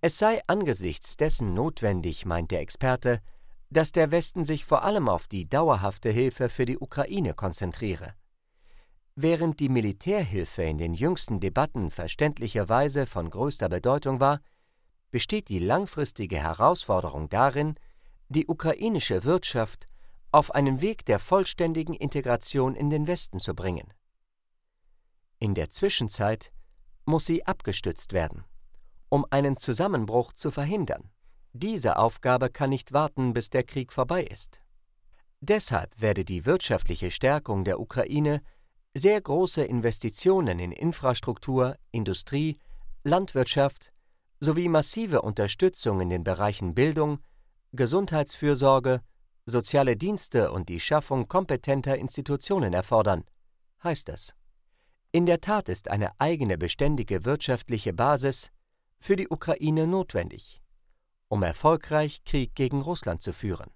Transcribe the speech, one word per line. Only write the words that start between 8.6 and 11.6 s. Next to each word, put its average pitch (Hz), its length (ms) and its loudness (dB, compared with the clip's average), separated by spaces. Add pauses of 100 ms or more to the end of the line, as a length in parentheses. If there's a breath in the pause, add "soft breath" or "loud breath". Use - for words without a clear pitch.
Während 160 460 2
die 143 80 2
Militärhilfe 107 960 0
in 78 120 0
den 82 160 -2
jüngsten 113 460 -2
Debatten 98 520 -2